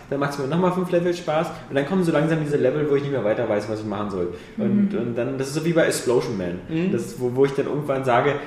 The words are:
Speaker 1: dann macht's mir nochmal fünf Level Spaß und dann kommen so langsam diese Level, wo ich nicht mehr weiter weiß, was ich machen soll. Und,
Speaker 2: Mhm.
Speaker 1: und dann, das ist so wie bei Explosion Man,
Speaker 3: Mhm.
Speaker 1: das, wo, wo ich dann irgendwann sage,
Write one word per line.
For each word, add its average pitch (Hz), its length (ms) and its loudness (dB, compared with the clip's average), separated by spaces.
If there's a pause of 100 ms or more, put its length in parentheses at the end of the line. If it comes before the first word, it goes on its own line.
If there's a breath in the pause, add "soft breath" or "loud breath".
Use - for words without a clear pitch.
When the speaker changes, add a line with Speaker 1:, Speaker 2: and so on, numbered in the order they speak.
Speaker 1:
dann 139 100 -2
macht's 143 180 -2
mir 139 100 -2
nochmal 175 260 2
fünf 175 180 -2
Level 175 220 2
Spaß 165 340 0 (220 loud breath)
und 131 60 -4
dann 139 100 2
kommen 185 180 2
so 165 80 2
langsam 156 320 2
diese 147 140 0
Level, 147 340 2
wo 139 40 4
ich 139 60 4
nicht 139 120 -4
mehr 120 100 -2
weiter 110 240 2
weiß, 104 220 0
was 107 100 -4
ich 107 60 -8
machen 104 260 -4
soll. 90 220 -2 (240 loud breath)
Und, 101 340 2
Speaker 2:
Mhm. - 80 -2
Speaker 1:
und 120 180 -4
dann, 131 200 -2
das 135 100 -2
ist 143 60 -8
so 151 100 -2
wie 170 80 0
bei 156 140 4
Explosion 127 520 0
Man, 90 300 -4
Speaker 3:
Mhm. 165 240 0
Speaker 1:
das, - 260 -4
wo, 123 160 -2
wo 131 120 6
ich 139 80 0
dann 139 140 -2
irgendwann 139 360 -2
sage, 131 300 4 (140 loud breath)